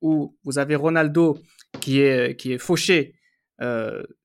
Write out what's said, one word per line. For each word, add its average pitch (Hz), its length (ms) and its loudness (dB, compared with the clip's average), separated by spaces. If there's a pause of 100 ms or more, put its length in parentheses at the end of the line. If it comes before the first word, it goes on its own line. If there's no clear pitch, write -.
où 156 420 0
vous 139 160 -4
avez 143 160 0
Ronaldo 156 640 2 (400)
qui 139 220 0
est, 127 380 2
qui 127 140 -6
est 123 60 -6
fauché, 165 560 0 (460)
euh, 113 420 -6 (220)